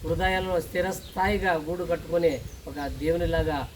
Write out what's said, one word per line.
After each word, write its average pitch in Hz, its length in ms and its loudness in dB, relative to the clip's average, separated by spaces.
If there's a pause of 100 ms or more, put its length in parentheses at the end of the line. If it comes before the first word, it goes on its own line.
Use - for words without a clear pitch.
హృదయాల్లో 185 520 2 (100)
స్థిరస్థాయిగా 185 880 0 (120)
గూడు 175 260 -2
కట్టుకొని 170 400 2 (360)
ఒక 143 180 -6 (160)
దేవునిలాగా 160 560 2 (180)